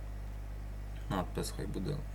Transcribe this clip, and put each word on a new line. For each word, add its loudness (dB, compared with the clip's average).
надпис, 2
хай 0
буде 2